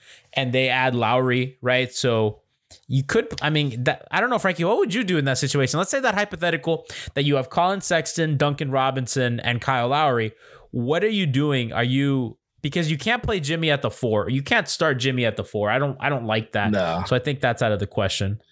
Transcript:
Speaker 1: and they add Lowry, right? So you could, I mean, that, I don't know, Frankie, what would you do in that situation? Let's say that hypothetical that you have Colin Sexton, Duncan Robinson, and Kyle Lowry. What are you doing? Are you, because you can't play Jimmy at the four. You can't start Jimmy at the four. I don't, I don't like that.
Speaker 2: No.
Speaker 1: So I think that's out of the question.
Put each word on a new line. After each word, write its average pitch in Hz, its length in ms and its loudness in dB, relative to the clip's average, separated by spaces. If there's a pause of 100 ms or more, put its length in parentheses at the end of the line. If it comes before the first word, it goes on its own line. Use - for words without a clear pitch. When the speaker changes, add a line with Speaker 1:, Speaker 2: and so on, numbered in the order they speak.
(340)
Speaker 1:
and 127 180 0
they 131 160 4
add 127 260 2
Lowry, 127 680 0
right? 127 320 0
So 110 500 0 (440)
you 135 160 0
could, - 400 -2
I 151 80 0
mean, 143 340 -2
that, - 280 -2
I 180 80 0
don't 247 100 0
know, 233 80 0
Frankie, 170 260 0
what 208 140 2
would 254 160 0
you 247 80 0
do 180 160 0
in 139 60 0
that 131 140 0
situation? 139 400 0
Let's 190 120 -2
say 269 100 0
that 240 140 0
hypothetical 165 720 -2 (280)
that 143 100 0
you 143 120 2
have 131 140 -2
Colin 185 300 2
Sexton, 160 560 0
Duncan 143 340 0
Robinson, 131 680 0
and 120 200 -2
Kyle 123 280 0
Lowry. 131 440 2 (380)
What 131 320 0
are 214 60 4
you 202 180 0
doing? 135 460 0
Are 117 120 0
you, 131 540 0 (220)
because 156 300 0
you 156 80 0
can't 233 240 0
play 220 160 0
Jimmy 160 320 0
at 139 120 2
the 113 80 0
four. 107 380 0
You 135 140 0
can't 208 260 0
start 135 300 2
Jimmy 127 260 0
at 110 120 0
the 98 80 -4
four. 104 260 -2
I 123 80 2
don't, 139 220 -2
I - 80 -2
don't 131 180 -2
like 110 260 -2
that. 104 200 0
Speaker 2:
No. 90 340 0
Speaker 1:
So - 80 0
I 123 60 2
think 139 200 -4
that's 120 220 0
out 113 80 2
of 104 80 0
the 101 80 -4
question. 101 640 -2